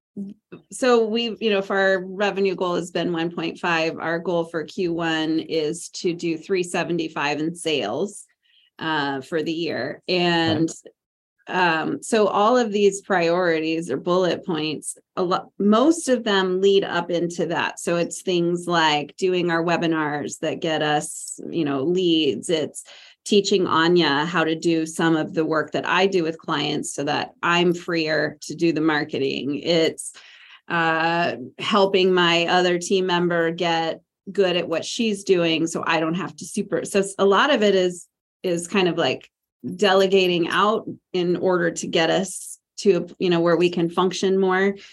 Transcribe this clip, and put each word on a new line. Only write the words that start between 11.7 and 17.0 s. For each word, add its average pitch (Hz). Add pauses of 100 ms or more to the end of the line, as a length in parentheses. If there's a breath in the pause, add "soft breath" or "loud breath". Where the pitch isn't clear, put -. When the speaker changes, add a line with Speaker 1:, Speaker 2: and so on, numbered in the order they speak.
Speaker 1:
so 214
all 214
of 226
these 202
priorities 170
or 139
bullet 175
points, 156 (180)
a 190
lo-, 180
most 233
of 247
them 190
lead 196
up 175